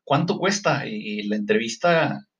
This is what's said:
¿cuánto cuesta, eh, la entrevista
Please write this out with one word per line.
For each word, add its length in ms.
¿cuánto 340
cuesta, 480
eh, 420
la 80
entrevista 880